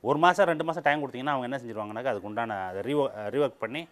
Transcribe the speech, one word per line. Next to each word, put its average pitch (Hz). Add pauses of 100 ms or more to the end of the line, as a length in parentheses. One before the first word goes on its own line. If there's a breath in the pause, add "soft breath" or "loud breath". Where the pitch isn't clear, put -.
ஒரு 139
மாசம், 180
ரெண்டு 160
மாசம் 160
டைம் 147
கொடுத்தீங்கன்னா, 127
அவங்க 135
என்ன -
செஞ்சிருவாங்கன்னாக்கா, 110
அதுக்கு 104
உண்டான 107
அதை 98
ரீவொ-, 143 (180)
ரீவொர்க் 139
பண்ணி 139